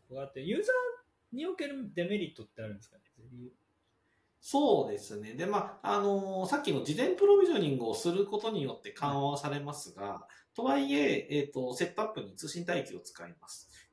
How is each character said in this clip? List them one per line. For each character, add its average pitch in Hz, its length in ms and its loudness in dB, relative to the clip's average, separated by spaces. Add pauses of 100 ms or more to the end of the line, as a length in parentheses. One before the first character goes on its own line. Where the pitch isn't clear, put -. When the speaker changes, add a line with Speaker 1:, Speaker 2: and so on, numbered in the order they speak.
Speaker 1:
こ 127 80 -14
が 139 80 -8
あ - 20 -10
っ - 80 -14
て、 131 80 -10
ユ 190 160 -2
ー 403 60 0
ザ 466 80 2 (640)
ー - 20 -6
に 285 100 -6
お 370 100 -4
け 311 120 -4
る 269 260 -8
デ 170 120 -2
メ 202 120 -2
リ 175 140 -4
ッ - 40 -20
ト 113 80 -14
っ - 40 -20
て - 140 -14
あ 110 60 -8
る 104 60 -8
ん 98 40 -12
で 104 60 -18
す - 60 -20
か - 80 -20
ね？ - 60 -20 (1400)
Speaker 2:
そ - 480 4
う 110 40 -4
で 104 60 -4
す 104 220 -10
ね。 107 140 -12
で、 151 120 -4
ま 196 380 -2
あ、 202 140 2
あ 202 40 2
の 196 440 0
ー、 185 40 -2
さ 285 80 2
っ 294 60 0
き 190 80 0
の 135 120 0
事 151 120 -2
前 254 140 2
プ 392 180 6
ロ 403 120 12
ビ 370 60 8
ジ 339 80 6
ョ 233 60 2
ニ 160 100 2
ン 135 80 2
グ 117 120 -2
を 110 40 0
す - 160 0
る 196 160 2
こ 208 140 -2
と 226 100 -2
に 190 140 -2
よ 123 100 -4
っ - 80 -16
て 104 100 -12
緩 143 300 0
和 143 160 2
さ 147 120 -4
れ 143 100 -2
ま 143 140 -8
す - 200 -12
が、 98 100 -10
Speaker 1:
は - 260 -8
い。 - 260 -20
Speaker 2:
と 226 80 -4
は 269 140 4
い 277 160 0
え、 285 360 2
え 147 140 2
っ 135 80 -8
と、 127 240 -4
セ 180 100 0
ッ - 80 -4
ト - 80 -2
ア 220 40 0
ッ 220 80 -6
プ - 80 -8
に - 140 -14
通 156 140 -10
信 170 180 -8
帯 175 140 0
域 - 140 -10
を - 60 -12
使 - 260 -16
い 170 120 -18
ま - 80 -20
す。 - 220 -16 (240)